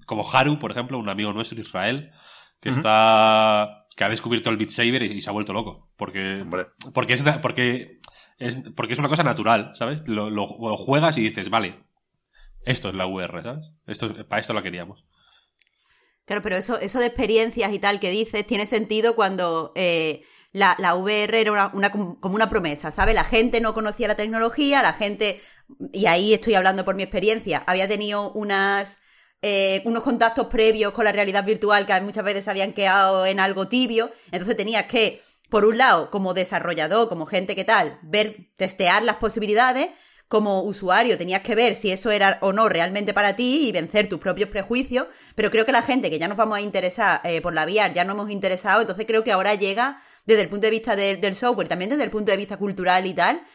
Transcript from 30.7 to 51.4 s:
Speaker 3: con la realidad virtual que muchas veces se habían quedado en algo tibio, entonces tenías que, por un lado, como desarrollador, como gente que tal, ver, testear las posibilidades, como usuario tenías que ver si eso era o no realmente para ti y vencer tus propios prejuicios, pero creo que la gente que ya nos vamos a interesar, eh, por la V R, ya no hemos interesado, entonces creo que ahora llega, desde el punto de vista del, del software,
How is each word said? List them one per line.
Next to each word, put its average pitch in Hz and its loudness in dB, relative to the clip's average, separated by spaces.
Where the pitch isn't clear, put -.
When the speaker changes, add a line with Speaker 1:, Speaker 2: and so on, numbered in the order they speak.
Speaker 3:
con 226 0
la 208 4
realidad 202 0
virtual 202 2
que 190 2
muchas 202 -6
veces 196 -2
se 208 -6
habían 190 -4
quedado 190 4
en 196 0
algo 190 0
tibio, 233 0
entonces 196 -4
tenías 208 0
que, 214 0
por 208 2
un 220 4
lado, 226 4
como 190 -2
desarrollador, 175 0
como 165 -6
gente 190 -2
que 190 -4
tal, 190 2
ver, 208 -2
testear 190 2
las 233 0
posibilidades, 226 0
como 208 2
usuario 196 2
tenías 185 -2
que 220 -4
ver 226 4
si 208 -4
eso 190 -2
era 196 4
o 190 2
no 214 4
realmente 190 0
para 202 2
ti 254 2
y - -2
vencer 208 0
tus 170 -6
propios 196 -2
prejuicios, 240 -2
pero 208 0
creo 220 2
que 262 0
la 233 6
gente 247 0
que 156 -2
ya 160 -2
nos 202 -6
vamos 214 0
a 202 -4
interesar, 190 0
eh, 165 -2
por 170 -4
la 156 0
V 190 0
R, 190 2
ya 175 2
no 190 -6
hemos 208 -6
interesado, 196 0
entonces 214 -4
creo 220 2
que 226 0
ahora 196 2
llega, 202 -2
desde 214 6
el 170 0
punto 208 0
de 220 4
vista 220 0
del, 196 0
del 196 0
software, 196 -2